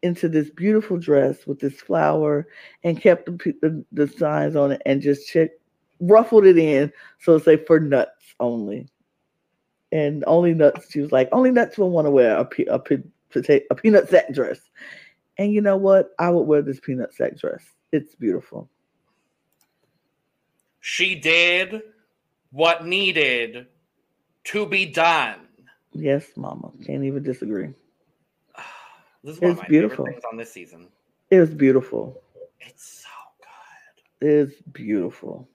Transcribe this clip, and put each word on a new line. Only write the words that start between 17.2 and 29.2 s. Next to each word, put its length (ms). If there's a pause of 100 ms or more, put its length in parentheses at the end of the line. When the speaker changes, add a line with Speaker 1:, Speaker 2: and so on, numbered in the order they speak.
Speaker 1:
dress. 240 (300)
It's 220
beautiful. 540 (2000)
Speaker 2:
She 340
did 680 (720)
what 320
needed 840 (760)
to 220
be 200
done. 520 (540)
Speaker 1:
Yes, 340 (100)
Mama. 340 (140)
Can't 200
even 180
disagree. 500 (840)
Speaker 2:
<sighs> 680